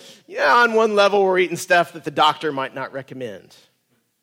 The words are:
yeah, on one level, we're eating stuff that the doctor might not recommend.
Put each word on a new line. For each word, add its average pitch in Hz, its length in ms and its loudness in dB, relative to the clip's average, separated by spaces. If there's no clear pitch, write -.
yeah, 294 280 0
on 233 200 2
one 220 200 2
level, 202 300 2
we're 185 140 0
eating 170 180 -2
stuff 170 340 0
that 160 140 -20
the 156 60 -8
doctor 151 420 0
might 131 200 -8
not 131 200 -12
recommend. 123 600 -14